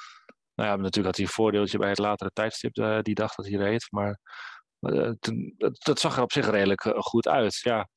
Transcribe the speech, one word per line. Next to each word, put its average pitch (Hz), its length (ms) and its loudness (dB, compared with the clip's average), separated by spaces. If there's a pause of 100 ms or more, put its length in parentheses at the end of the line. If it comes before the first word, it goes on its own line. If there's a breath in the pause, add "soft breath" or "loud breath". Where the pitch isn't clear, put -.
(560 loud breath)
Nou 107 140 0
ja, 101 60 2
natuurlijk 98 300 0
had 92 100 0
hij 101 100 -2
een 90 60 -4
voordeeltje 104 460 2
bij 101 120 2
het 101 80 0
latere 101 360 0
tijdstip, 110 440 -4
eh, 110 240 2
die 107 140 0
dag 107 200 -2
dat 98 120 -10
hij 101 100 -4
reed. 104 320 0
Maar, 101 300 -2 (600 loud breath)
eh, - 400 0
toen, 113 380 -6
dat, - 260 -2
dat 143 160 2
zag 151 180 0
er 131 60 4
op 120 80 -2
zich 123 180 2
redelijk, 98 360 2
eh, 107 140 0
goed - 280 0
uit. 113 340 2
Ja, 113 360 0